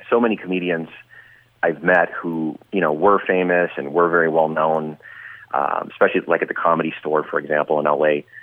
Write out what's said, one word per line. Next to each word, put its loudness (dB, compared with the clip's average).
so 4
many 2
comedians -4
I've -2
met 4
who, -6
you 0
know, 2
were 4
famous 2
and -6
were 4
very 2
well 2
known, -2
um, -2
especially, 0
like, 2
at -6
the -4
Comedy 0
Store, -2
for -4
example, -2
in 0
L 2
A. 0